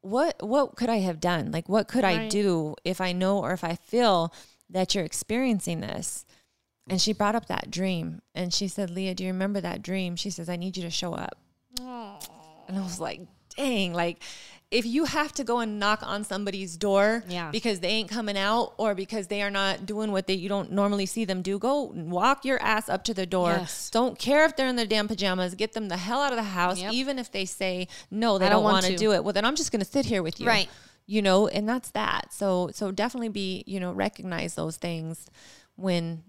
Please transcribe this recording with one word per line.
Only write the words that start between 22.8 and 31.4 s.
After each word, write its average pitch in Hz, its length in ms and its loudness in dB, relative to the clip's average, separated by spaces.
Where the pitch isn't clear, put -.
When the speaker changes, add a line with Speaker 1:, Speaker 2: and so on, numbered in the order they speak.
Speaker 1:
up 190 160 -2
to 233 100 -2
the 185 120 -2
door. 175 260 2
Speaker 2:
Yes. 170 380 -2
Speaker 1:
Don't 226 280 2
care 294 280 4
if 311 100 2
they're 262 140 0
in 247 80 0
their 226 80 2
damn 208 240 2
pajamas. 185 460 0
Get 208 180 -2
them 214 160 -4
the 175 80 -2
hell 226 240 0
out 285 100 2
of 240 60 0
the 226 60 0
house, 180 360 2
Speaker 2:
Yep. 202 140 -4
Speaker 1:
even 262 260 -2
if - 140 -8
they 196 120 -2
say, 185 440 -4
"No, 214 280 2
they 185 80 4
Speaker 2:
"I 202 40 8
don't 214 100 8
Speaker 1:
don't 214 40 4
Speaker 2:
want 208 100 6
Speaker 1:
wanna - 60 4
Speaker 2:
to." 180 60 0
Speaker 1:
do 214 140 4
it." 185 140 4
Well, 202 80 0
then 202 100 2
I'm 269 140 2
just - 160 -2
gonna 208 100 2
sit 269 220 0
here 202 180 0
with 160 160 -4
you. - 80 0
Speaker 2:
Right. 208 220 4
Speaker 1:
You 208 160 2
know, 196 280 6